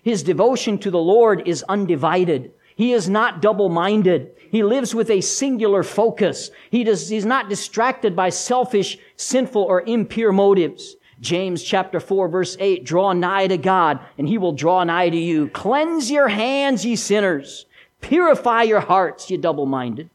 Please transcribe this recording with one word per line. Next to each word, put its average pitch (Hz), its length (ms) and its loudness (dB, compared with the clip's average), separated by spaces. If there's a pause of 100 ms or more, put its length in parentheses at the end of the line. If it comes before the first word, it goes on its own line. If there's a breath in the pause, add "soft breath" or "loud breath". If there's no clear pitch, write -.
His 214 220 -2
devotion 202 540 2
to 202 120 -4
the 175 80 0
Lord 202 480 4
is 165 220 -4
undivided. 170 840 0 (220 soft breath)
He 247 200 0
is 190 160 0
not 208 320 0
double-minded. 190 880 2 (180 loud breath)
He 214 140 0
lives 226 320 0
with 226 140 -2
a 202 100 2
singular 214 640 0
focus. 214 640 -2 (200 loud breath)
He 233 160 0
does, 180 240 0
he's 214 160 -2
not 233 240 -2
distracted 220 680 -2
by 180 140 0
selfish, 240 680 -2 (200 soft breath)
sinful, 247 440 -2
or 180 200 2
impure 220 500 0
motives. 190 640 2 (240 soft breath)
James 175 420 -4
chapter 185 380 -2
four, 190 300 0
verse 180 320 -4
eight, 190 240 0
"Draw 185 280 0
nigh 185 340 0
to 185 100 0
God, 160 420 2 (180)
and 147 120 -2
he 226 80 0
will 180 160 -2
draw 175 320 2
nigh 170 240 0
to 165 80 -2
you. 165 320 0
Cleanse 294 600 -2
your 285 200 2
hands, 247 560 -2
ye 240 100 0
sinners. 190 680 -2 (340 soft breath)
Purify 247 640 2
your 214 160 2
hearts, - 500 -2
ye 185 60 -2
double-minded." 139 800 -4